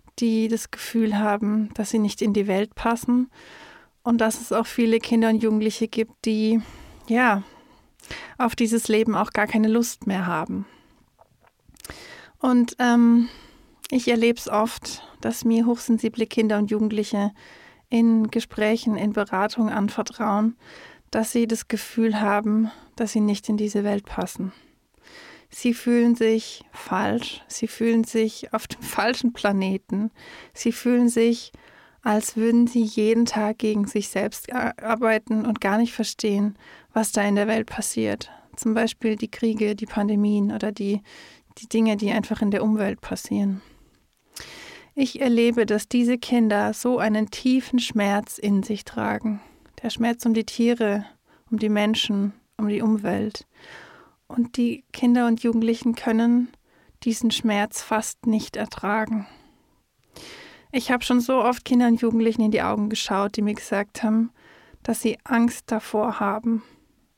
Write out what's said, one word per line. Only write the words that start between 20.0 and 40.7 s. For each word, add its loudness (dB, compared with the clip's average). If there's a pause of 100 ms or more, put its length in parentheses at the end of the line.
dass -2
sie 2
das -4
Gefühl 0
haben, 2 (240)
dass -4
sie 2
nicht 0
in 0
diese -2
Welt -2
passen. -8 (1000)
Sie 0
fühlen 4
sich 0
falsch, -4
sie -6
fühlen 2
sich -4
auf -6
dem -14
falschen -2
Planeten, -2 (420)
sie -2
fühlen 2
sich, 2 (520)
als 0
würden 4
sie 2
jeden 2
Tag -2
gegen 0
sich -2
selbst -4
a-, -2
arbeiten 0
und -2
gar 2
nicht 2
verstehen, -2 (360)
was 0
da 0
in 2
der 2
Welt 0
passiert. -4 (240)
Zum 0
Beispiel 0
die -8
Kriege, -2
die -8
Pandemien 0
oder -4